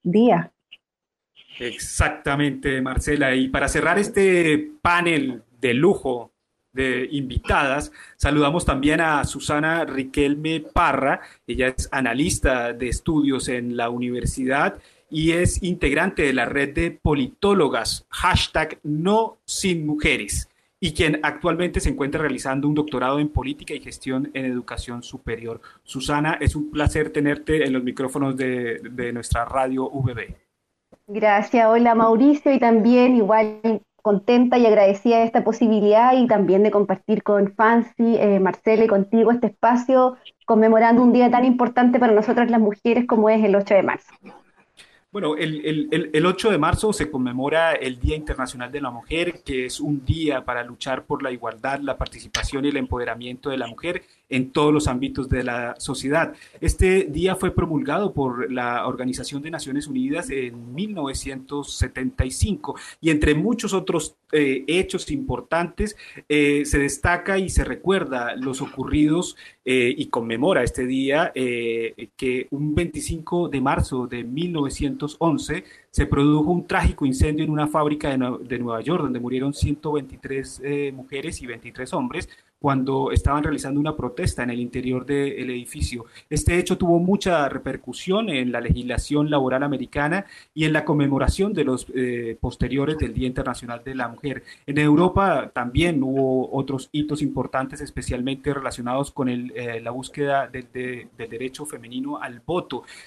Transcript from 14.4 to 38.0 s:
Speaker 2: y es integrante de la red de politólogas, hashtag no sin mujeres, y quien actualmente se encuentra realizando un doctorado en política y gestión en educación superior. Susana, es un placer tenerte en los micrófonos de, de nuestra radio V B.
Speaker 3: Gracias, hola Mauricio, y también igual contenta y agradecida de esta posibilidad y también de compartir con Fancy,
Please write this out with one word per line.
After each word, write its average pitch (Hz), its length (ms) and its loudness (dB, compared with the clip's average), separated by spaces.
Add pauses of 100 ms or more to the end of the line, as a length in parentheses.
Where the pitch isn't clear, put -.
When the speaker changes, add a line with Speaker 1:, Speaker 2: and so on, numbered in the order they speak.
Speaker 2:
y 160 220 0
es 175 320 0
integrante 175 600 0
de 139 100 2
la 127 100 0
red 139 300 -2
de 165 180 -2
politólogas, 143 1160 0
hashtag - 760 0
no 185 600 0
sin 170 420 -2
mujeres, 151 640 -2 (320)
y 165 100 -2
quien 151 320 0
actualmente 175 560 -2
se - 80 -2
encuentra 147 320 -2
realizando 135 480 -2
un 151 80 2
doctorado 139 420 -2
en 147 120 0
política 147 440 -6
y 139 60 -8
gestión 131 540 -6
en 135 100 -6
educación 120 600 -8
superior. 113 580 -10 (220)
Susana, 147 580 -2
es 143 160 0
un 151 140 -6
placer 151 400 0
tenerte 147 540 0
en 135 60 -2
los 127 140 -2
micrófonos 131 500 -2
de, 127 440 -4
de 120 340 -8
nuestra 117 320 -2
radio 131 440 -2
V 131 240 -4
B. 107 220 -10 (720)
Speaker 3:
Gracias, 214 580 2
hola 233 300 6
Mauricio, 240 580 6
y 269 60 2
también 240 560 6
igual 214 460 4 (400)
contenta 247 560 4
y 247 80 6
agradecida 226 540 6
de 226 40 6
esta 226 220 2
posibilidad 220 720 6
y 240 100 4
también 196 360 4
de 214 80 4
compartir 208 520 0
con 202 300 2
Fancy, 233 640 4